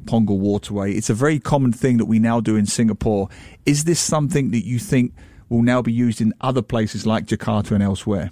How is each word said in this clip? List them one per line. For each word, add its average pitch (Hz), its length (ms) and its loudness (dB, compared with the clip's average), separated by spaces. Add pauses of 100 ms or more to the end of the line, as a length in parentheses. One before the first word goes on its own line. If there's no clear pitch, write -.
Punggol 104 340 0
Waterway. 101 540 -2
It's 107 160 -2
a 120 40 0
very 143 260 0
common 131 340 2
thing 127 240 2
that 113 80 2
we 110 140 2
now 117 200 2
do 110 160 0
in 104 100 2
Singapore. 104 640 0 (380)
Is 147 180 2
this 170 160 0
something 143 520 0
that 113 140 -2
you 120 140 -4
think 123 340 0 (360)
will 117 120 2
now 123 200 2
be 120 100 -2
used 117 300 0
in 110 180 2
other 131 220 0
places 110 440 -2
like 110 200 0
Jakarta 107 460 -2
and 101 120 2
elsewhere? 98 480 -2